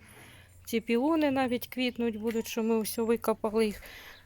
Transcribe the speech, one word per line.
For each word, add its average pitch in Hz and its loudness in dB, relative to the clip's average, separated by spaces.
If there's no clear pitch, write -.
Ці 226 0
піони 285 2
навіть 254 0
квітнуть 233 -2
будуть, 220 -2
що 226 -2
ми 220 2
все 214 -4
викопали 220 0
їх - -4